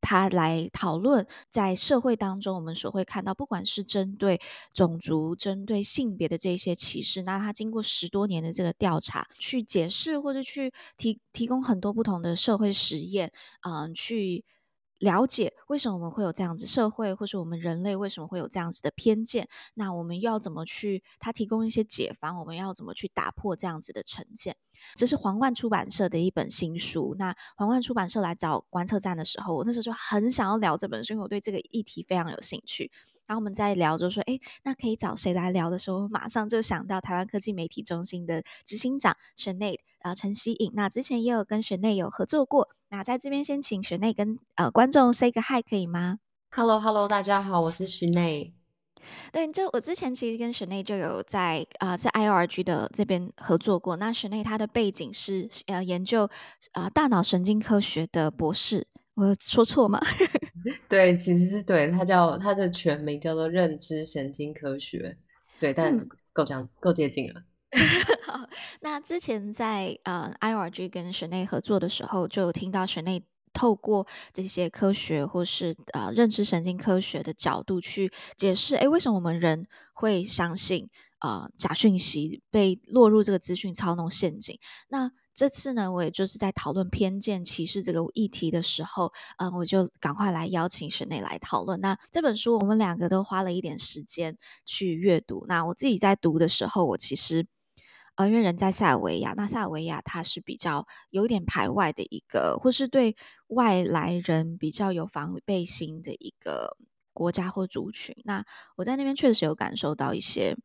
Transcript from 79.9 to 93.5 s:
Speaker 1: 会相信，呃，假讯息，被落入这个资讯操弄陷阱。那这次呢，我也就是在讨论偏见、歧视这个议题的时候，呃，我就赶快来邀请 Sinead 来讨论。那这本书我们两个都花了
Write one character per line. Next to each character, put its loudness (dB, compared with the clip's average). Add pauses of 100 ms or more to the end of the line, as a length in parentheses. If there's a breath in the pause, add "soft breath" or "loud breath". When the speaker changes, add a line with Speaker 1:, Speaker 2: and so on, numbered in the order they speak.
Speaker 1:
会 0
相 0
信， 2 (320 soft breath)
呃， -6
假 -2
讯 6
息， 0
被 4
落 10
入 8
这 2
个 4
资 -2
讯 -6
操 0
弄 -2
陷 0
阱。 -8 (300 loud breath)
那 -2 (220)
这 4
次 -4
呢， 0
我 -2
也 0
就 -2
是 -8
在 0
讨 -4
论 0
偏 0
见、 -4
歧 -2
视 -2
这 -2
个 0 (140)
议 0
题 -4
的 0
时 -2
候， -4 (240 loud breath)
呃， -4
我 -4
就 2 (100)
赶 -2
快 0
来 -2
邀 0
请 -6
Sinead -6
来 -8
讨 -2
论。 -2
那 0 (120)
这 0
本 4
书 2
我 2
们 4
两 2
个 0
都 4
花 -2
了 -2